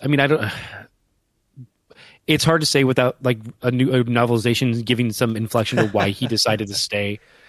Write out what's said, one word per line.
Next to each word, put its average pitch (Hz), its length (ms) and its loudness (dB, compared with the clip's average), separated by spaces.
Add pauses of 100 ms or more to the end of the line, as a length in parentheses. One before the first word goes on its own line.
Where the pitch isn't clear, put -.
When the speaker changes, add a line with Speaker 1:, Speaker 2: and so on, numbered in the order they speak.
Speaker 1:
I 139 60 -4
mean, 139 140 4
I 139 60 6
don't, 151 140 2
<sighs> - 840 -12 (1000)
it's 156 160 2
hard 160 180 4
to 151 60 -2
say 139 160 2
without, 127 400 2
like, 123 160 0 (220)
a 123 100 0
new, 127 220 2
a 127 100 4
novelization 117 800 0
giving 117 280 0
some 113 240 -2
inflection 113 440 -2
to 113 100 2
why 98 200 0
he 101 180 -6
Speaker 2:
<laughs> - 0 -
Speaker 1:
decided 110 400 -2
to 101 60 -10
stay. 101 460 -6 (280)